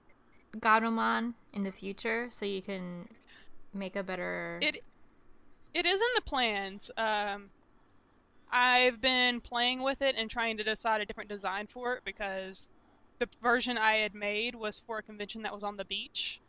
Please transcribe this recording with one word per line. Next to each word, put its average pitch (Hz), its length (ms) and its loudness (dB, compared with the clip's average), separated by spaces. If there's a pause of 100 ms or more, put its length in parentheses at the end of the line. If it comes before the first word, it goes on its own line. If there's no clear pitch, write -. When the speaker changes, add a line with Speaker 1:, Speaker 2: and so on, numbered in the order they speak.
(580)
Speaker 1:
Gatomon 226 760 2 (200)
in 202 100 -2
the 196 80 -2
future 220 580 -4
so - 160 -8
you 196 160 -4
can 180 460 -8 (680)
make 196 220 -8
a 196 80 -2
better 175 580 -6
Speaker 2:
It, 302 220 0 (920)
it 339 120 0
is 381 160 4
in 466 140 4
the 427 60 4
plans. 208 760 -2
Um, 208 520 -2 (1040)
I've 247 500 6
been 247 400 6
playing 247 400 0
with 269 200 0
it 269 160 4
and 220 120 -2
trying 226 280 0
to 214 60 -4
decide 214 380 0
a 202 40 -2
different 208 240 -10
design 202 380 -4
for 247 280 -4
it, - 80 -8
because 190 680 -6 (500)
the 240 80 0 (140)
version 240 360 2
I 220 180 6
had 214 180 2
made 208 420 -2
was 214 240 -6
for 220 180 -6
a 214 60 -8
convention 214 400 -8
that 214 100 -4
was 208 100 -8
on 202 140 -4
the 190 80 -6
beach. - 640 -6